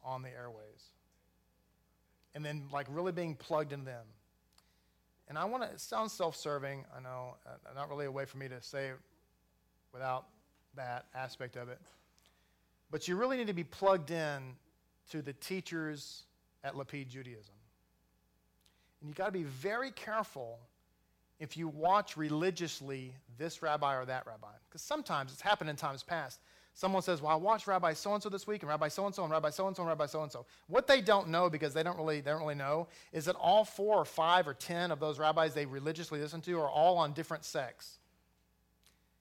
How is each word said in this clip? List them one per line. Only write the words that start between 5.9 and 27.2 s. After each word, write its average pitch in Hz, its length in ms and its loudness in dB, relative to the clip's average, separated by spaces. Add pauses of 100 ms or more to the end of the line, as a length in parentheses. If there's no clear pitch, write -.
self-serving, 143 720 -4 (120)
I 127 40 -14
know, 127 360 -12 (100)
uh, 127 280 -18
not 143 160 -8
really 143 160 -4
a 139 60 -4
way 139 140 -4
for 131 120 -14
me 135 120 -10
to 127 120 -12
say 135 260 -6
it 131 100 -10 (960)
without 131 320 -4 (500)
that 123 300 -8 (100)
aspect 127 400 -8
of 123 140 -10
it. 123 100 -14 (1120)
But 156 180 -4
you 180 80 0
really 254 220 2
need 240 100 -2
to 208 60 -2
be 170 100 -2
plugged 180 480 4
in 143 440 -4 (560)
to 156 100 -6
the 139 120 -10
teachers 160 880 -6 (400)
at 139 120 -6
Lapid 139 340 -8
Judaism. 117 460 -16 (1500)
And 147 80 -12
you 147 60 -12
gotta 196 160 -2
be 185 120 -2
very 190 480 -4
careful 147 680 -6 (800)
if 156 180 -10
you 165 100 -2
watch 170 500 2
religiously 151 960 -2 (220)
this 160 260 -6
rabbi 147 320 2
or 127 100 -2
that 127 220 -4
rabbi, 107 260 -14 (160)
'cause - 120 -16
sometimes, 151 520 -2
it's - 80 -16
happened 190 300 4
in 143 40 -4
times 139 280 -4
past, 151 360 -6 (360)
someone 190 260 2
says, 175 180 2
"Well, 151 120 2